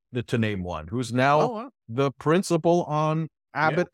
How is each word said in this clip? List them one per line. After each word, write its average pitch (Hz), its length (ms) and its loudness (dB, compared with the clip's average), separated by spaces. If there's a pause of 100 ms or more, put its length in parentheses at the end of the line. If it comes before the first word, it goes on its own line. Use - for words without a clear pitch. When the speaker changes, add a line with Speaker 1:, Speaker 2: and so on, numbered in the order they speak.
(100)
Speaker 1:
the, 123 140 -4
to - 120 -2
name 104 280 0
one, 82 240 -8
who's 113 240 -6
now 139 280 4
Speaker 2:
Oh, - 80 2
wow. 233 220 -8 (180)
Speaker 1:
the 135 220 0
principal 170 760 2
on 156 440 -2 (260)
Speaker 2:
Yeah. 156 140 2
Speaker 1:
Abbott 160 260 0